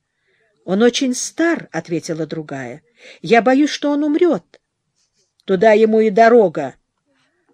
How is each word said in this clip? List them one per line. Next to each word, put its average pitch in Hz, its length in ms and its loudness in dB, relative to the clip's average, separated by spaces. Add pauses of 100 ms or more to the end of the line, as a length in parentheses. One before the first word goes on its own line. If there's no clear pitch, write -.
(640)
«Он 196 180 0
очень 247 320 0
стар», 320 580 -6
ответила 160 540 -8
другая. 147 560 -14 (380)
«Я 208 220 2
боюсь, 269 280 2
что 285 200 -6
он 294 120 -2
умрёт». 302 580 -2 (840)
«Туда 202 280 2
ему 220 280 2
и 220 100 0
дорога. 202 640 2 (800)